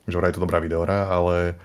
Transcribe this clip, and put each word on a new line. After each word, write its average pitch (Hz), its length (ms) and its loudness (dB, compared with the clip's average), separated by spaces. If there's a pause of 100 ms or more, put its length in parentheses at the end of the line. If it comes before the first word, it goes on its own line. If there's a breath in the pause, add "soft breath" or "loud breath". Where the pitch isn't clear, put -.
Že 90 120 -4
vraj 87 120 2
je 85 80 -2
to 90 80 -2
dobrá 85 120 0
videohra, 85 520 0
ale 87 560 2